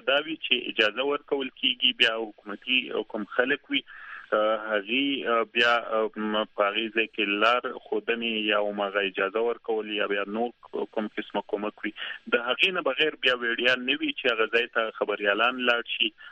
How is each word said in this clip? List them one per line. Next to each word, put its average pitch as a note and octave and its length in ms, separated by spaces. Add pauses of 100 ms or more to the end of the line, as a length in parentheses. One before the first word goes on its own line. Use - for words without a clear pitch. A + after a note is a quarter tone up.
دا C#3 180
وي D#3 200
چې - 80 (160)
اجازه A2 340
ورکول C#3+ 440
کیږي، B2+ 500
بیا A#2 180
حکومتي A2+ 760 (160)
کوم G#2+ 160
خلک C3 480
وي، C#3 120 (500)
آه، G#2+ 240 (140)
هغې، A#2 560
آه، A#2 260
بیا، A#2+ 240
آه، A2 380
م-، G#2+ 300 (100)
په G#2 140
هغې A2 260
ځای A2 120
کې - 160 (200)
لار A#2+ 180
ښودنې A#2 720 (180)
یا G#2 80
هم G#2 220
هغه G2+ 180
اجازه G2 400
ورکول A2 520
یا G#2 140
بیا G2+ 220
نور A2+ 220 (420)
کوم G#2+ 160 (100)
قسمه G#2 240
کومک G#2 440
وي، G#2+ 80 (380)
د B2 40
هغې B2 380
نه F3+ 80
بغیر D3 340
بیا B2+ 180
ویړیا A#2+ 440
نه B2+ 240
وي D3 120
چې - 180
هغه A2 140
ځای A#2 220
ته A2+ 240
خبریالان A2 720
لاړ A#2+ 220
شي - 260 (180)